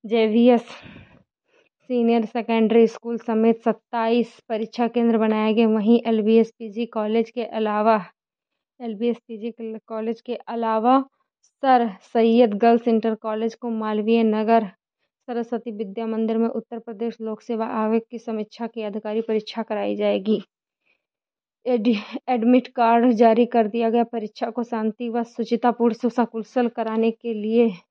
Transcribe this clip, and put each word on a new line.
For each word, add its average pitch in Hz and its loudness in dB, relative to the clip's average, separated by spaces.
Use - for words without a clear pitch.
जेवियर्स 233 4
सीनियर 233 2
सेकेंडरी 220 2
स्कूल 233 -8
समेत 226 0
सत्ताईस 226 -2
परीक्षा 226 -4
केंद्र 233 2
बनाए 214 0
गए। 226 2
वहीं 220 2
एलबीएस 220 2
पीजी 226 -10
कॉलेज 226 -4
के 240 -10
अलावा, 214 0
एलबीएस 233 -4
पीजी 226 -12
कॉलेज 226 -8
के 240 -10
अलावा 233 0
सर 247 2
सैयद 226 4
गर्ल्स 233 2
इंटर 226 0
कॉलेज 220 -6
को 240 -10
मालवीय 220 0
नगर 220 2
सरस्वती 233 -8
विद्या 214 -8
मंदिर 226 -2
में 226 0
उत्तर 226 -10
प्रदेश 226 -10
लोक 220 -10
सेवा 220 -6
आयोग 220 -2
की 233 -12
समीक्षा 220 -10
की 226 -12
अधिकारी 214 -6
परीक्षा 220 -6
कराई 208 -4
जाएगी। 208 0
एड-, 226 -2
एडमिट 247 2
कार्ड 233 2
जारी 226 4
कर 233 0
दिया 226 -2
गया। 233 2
परीक्षा 226 -8
को 233 -6
शांति 226 -6
व 233 -4
शुचितापूर्ण 233 -2
सकुशल 226 -4
कराने 220 -2
के 233 -8
लिए 220 2